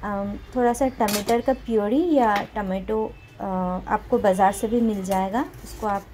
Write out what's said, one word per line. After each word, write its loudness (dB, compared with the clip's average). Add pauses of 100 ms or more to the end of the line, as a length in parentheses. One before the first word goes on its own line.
अम, -4 (180)
थोड़ा 4
सा 2
टमाटर 0
का 0
प्योरी 2
या 4 (200)
टमाटो, -4 (280)
अ, -8 (440)
आपको 0
बाज़ार 4
से -4
भी 2
मिल 0
जाएगा, 0 (200)
उसको -8
आप -2